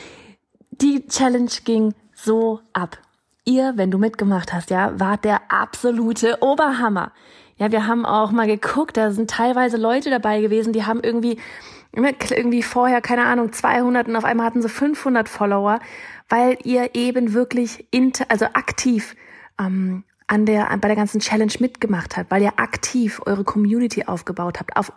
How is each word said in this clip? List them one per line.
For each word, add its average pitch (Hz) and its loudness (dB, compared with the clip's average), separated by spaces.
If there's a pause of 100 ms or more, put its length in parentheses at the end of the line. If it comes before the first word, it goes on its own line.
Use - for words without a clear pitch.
(720)
Die 277 0
Challenge 247 0 (140)
ging 220 2 (220)
so 220 0 (120)
ab. - -6 (460)
Ihr, 262 2
wenn 190 0
du 190 0
mitgemacht 202 0
hast, 170 -4
ja, 185 0
wart 196 0
der 208 0
absolute 233 0
Oberhammer. 254 0 (460)
Ja, 214 -2
wir 214 2
haben 233 0
auch 214 2
mal 226 2
geguckt, 214 0
da 220 2
sind 214 -2
teilweise 247 2
Leute 240 0
dabei 220 0
gewesen, 220 2
die 220 0
haben 226 -2
irgendwie, 233 0 (560)
ne, 262 2 (160)
irgendwie 240 0
vorher, 247 2
keine 240 0
Ahnung, 233 2
zweihundert 247 0
und 226 -4
auf 226 -2
einmal 233 0
hatten 233 0
sie 226 -2
fünfhundert 277 0
Follower, 202 0 (480)
weil 247 2
ihr 247 0
eben 240 0
wirklich 240 -2
int-, 254 2
also 220 2
aktiv, - -2 (420)
ähm, 190 -2 (240)
an 208 2
der, 208 2
an, - -2
bei 208 0
der 208 2
ganzen 208 0
Challenge 214 0
mitgemacht 214 -2
habt, 175 -6
weil 196 4
ihr 202 2
aktiv - -2
eure 202 0
Community 214 0
aufgebaut 175 -6
habt - -8
auf 202 -4